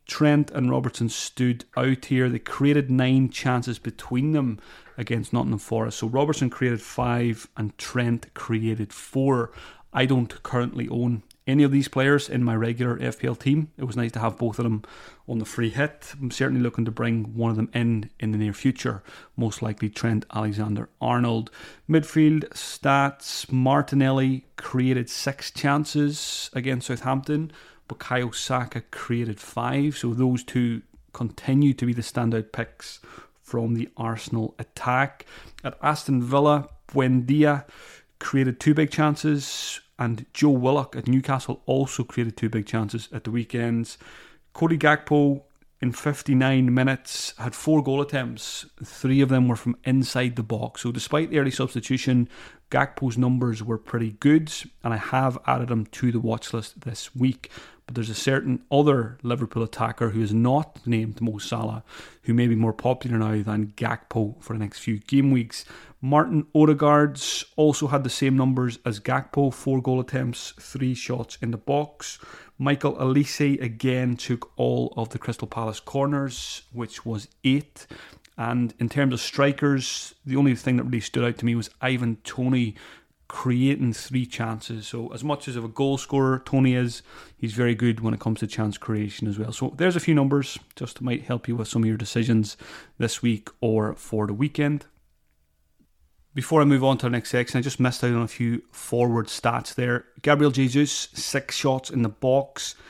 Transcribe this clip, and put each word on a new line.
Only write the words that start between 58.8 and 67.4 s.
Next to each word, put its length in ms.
Liverpool 400
attacker 480
who 100
is 140
not 540
named 340
Mo 160
Salah, 460
who 100
may 140
be 80
more 180
popular 460
now 240
than 340
Gakpo 640
for 120
the 60
next 200
few 180
game 320
weeks. 360
Martin 540
Odegaard's 920